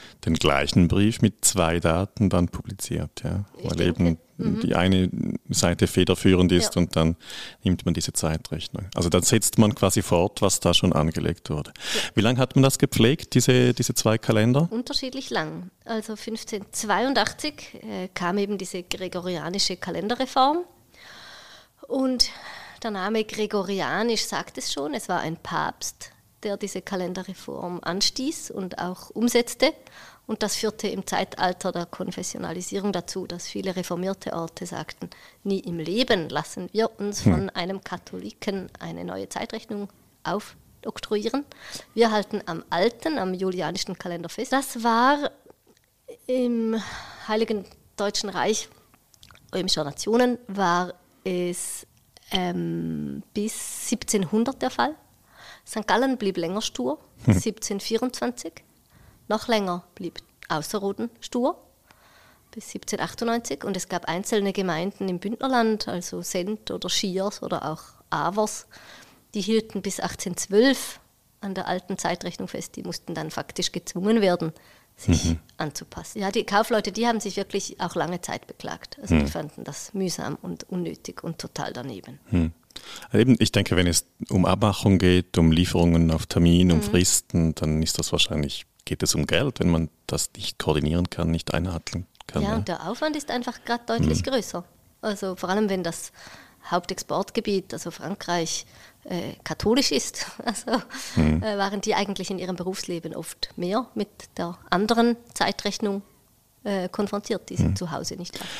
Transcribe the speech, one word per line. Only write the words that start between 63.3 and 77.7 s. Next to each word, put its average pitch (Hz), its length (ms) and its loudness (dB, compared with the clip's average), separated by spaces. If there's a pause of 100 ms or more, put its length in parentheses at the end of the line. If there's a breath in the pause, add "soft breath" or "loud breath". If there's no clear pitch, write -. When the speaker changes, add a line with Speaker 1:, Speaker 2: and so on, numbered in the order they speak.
Speaker 2:
Und 190 140 -4
es - 100 -6
gab 180 180 -4
einzelne 196 480 0
Gemeinden 190 560 -2
im 175 100 -4
Bündnerland, 226 680 0
also 180 340 -6
Sent 190 500 -6
oder 180 180 -6
Schiers 190 540 -2
oder 156 280 -4
auch 160 100 -8 (280)
Avers, 185 560 0 (720 loud breath)
die 202 60 -2
hielten 220 420 0
bis - 160 -6
achtzehnhundertzwölf 208 1000 2 (420)
an 196 120 -8
der 180 140 -6
alten 185 320 -4
Zeitrechnung 180 480 -4
fest. - 280 -10
Die - 80 -10
mussten 175 300 -8
dann 156 160 -4
faktisch - 420 -4
gezwungen 208 500 2
werden, 175 320 2 (440 soft breath)
sich - 280 2
Speaker 1:
Mhm. 82 140 2 (180)
Speaker 2:
anzupassen. - 600 -8
Ja, 196 120 -2
die 220 140 0
Kaufleute, 208 460 2
die 220 160 0
haben 226 120 2
sich 202 180 -6
wirklich 196 420 -6